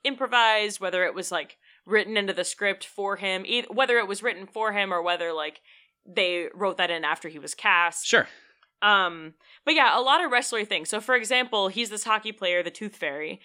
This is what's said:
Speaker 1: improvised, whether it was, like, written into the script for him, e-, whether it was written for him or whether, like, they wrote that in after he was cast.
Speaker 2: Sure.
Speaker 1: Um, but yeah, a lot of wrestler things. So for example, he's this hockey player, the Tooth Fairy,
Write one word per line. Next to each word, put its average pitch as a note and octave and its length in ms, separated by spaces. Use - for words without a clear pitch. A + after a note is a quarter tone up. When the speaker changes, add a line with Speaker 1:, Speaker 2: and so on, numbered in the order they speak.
Speaker 1:
improvised, A3+ 800
whether F3+ 240
it C#3 80
was, E3 180
like, D#3+ 260
written G#3+ 320
into G3 160
the F3+ 100
script G3 420
for G3 300
him, F#3+ 300
e-, A#3 240
whether B3 280
it G#3+ 100
was G3+ 140
written G3 240
for G#3+ 280
him G3 200
or E3+ 80
whether, E3+ 300
like, D#3 300
they F3 480
wrote F#3+ 240
that F3 140
in D#3+ 140
after D#3 240
he D#3 100
was D3 160
cast. F3 500
Speaker 2:
Sure. - 220
Speaker 1:
Um, F3 540
but D4+ 120
yeah, A#3+ 220
a B3 40
lot C#4 200
of E4 80
wrestler A#3+ 360
things. E3+ 240
So G#3+ 100
for B3+ 160
example, A#3 540
he's A3+ 200
this G#3+ 140
hockey G#3+ 300
player, F3+ 280
the E3+ 80
Tooth G#3 280
Fairy, D3+ 480